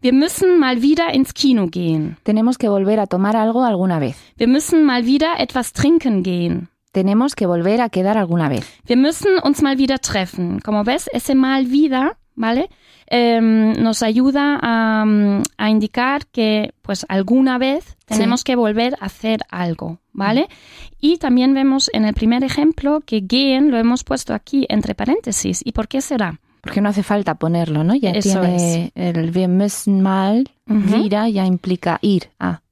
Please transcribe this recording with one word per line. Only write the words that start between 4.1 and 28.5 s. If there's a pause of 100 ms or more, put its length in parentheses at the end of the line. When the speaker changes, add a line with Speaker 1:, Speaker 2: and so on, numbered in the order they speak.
Speaker 1:
Wir
müssen
mal
wieder
etwas
trinken
gehen. (240)
Speaker 2:
Tenemos
que
volver
a
quedar
alguna
vez. (200)
Speaker 1:
Wir
müssen
uns
mal
wieder
treffen.
Como
ves,
ese
mal
wieder, (180)
¿vale? (360)
Em, (100)
nos
ayuda
a, (540)
a
indicar
que, (100)
pues,
alguna
vez (240)
Speaker 2:
Sí.
Speaker 1:
tenemos
que
volver
a
hacer (100)
algo, (140)
¿vale?
Speaker 2:
Ujú. (500)
Speaker 1:
Y
también
vemos
en
el
primer
ejemplo
que
gehen
lo
hemos
puesto
aquí
entre
paréntesis.
¿Y
por
qué
será? (220)
Speaker 2:
Porque
no
hace
falta
ponerlo,
¿no?
Ya
Speaker 1:
Eso
Speaker 2:
tiene